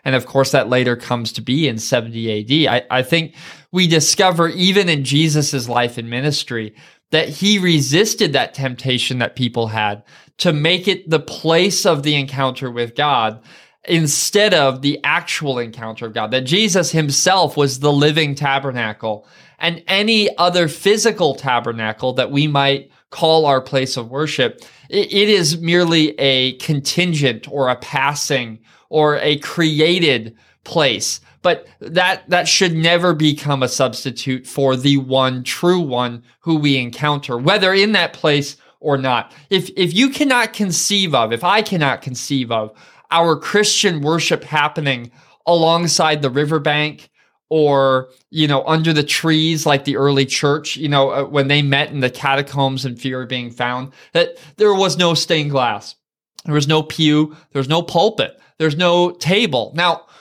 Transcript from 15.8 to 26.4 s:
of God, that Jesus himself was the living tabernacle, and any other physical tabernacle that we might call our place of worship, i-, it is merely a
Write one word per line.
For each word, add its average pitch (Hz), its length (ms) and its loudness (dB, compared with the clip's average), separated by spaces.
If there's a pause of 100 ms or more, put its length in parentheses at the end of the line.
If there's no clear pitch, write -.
of 110 60 -12
God, 110 180 -4
that 127 100 0
Jesus 180 500 0
himself 160 640 2
was 135 240 0
the 147 140 2
living 147 420 2
tabernacle, 123 920 -4 (340)
and 165 280 -4
any 208 500 2
other 175 300 2
physical 190 680 0
tabernacle 120 760 -2
that 120 180 0
we 143 180 2
might 139 440 0 (200)
call 160 340 2
our 135 160 4
place 131 340 -2
of 117 140 -8
worship, 139 520 -2 (300)
i-, - 60 -4
it 202 320 2
is 170 320 2
merely 165 580 2
a 131 380 0